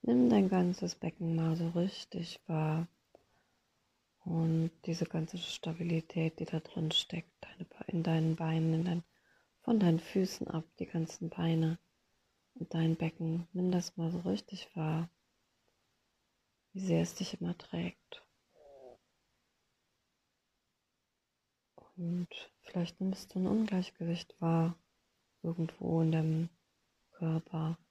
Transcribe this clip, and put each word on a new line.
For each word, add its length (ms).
Nimm 280
dein 200
ganzes 460
Becken 400
mal 200
so 140
richtig 760
wahr 400
und 460
diese 200
ganze 320
Stabilität, 1000
die 60
da 140
drin 320
steckt, 400
deine 240
Be-, 220
in 160
deinen 320
Beinen, 380
in 120
dein, 180
von 180
deinen 200
Füßen 480
ab, 180
die 80
ganzen 420
Beine 480
und 180
dein 220
Becken. 580
Nimm 180
das 240
mal 160
so 100
richtig 540
wahr, 340
wie 80
sehr 220
es 140
dich 240
immer 180
trägt. 680
Und 340
vielleicht 380
nimmst 360
du 40
ein 80
Ungleichgewicht 960
wahr, 340
irgendwo 580
in 100
deinem 380
Körper. 680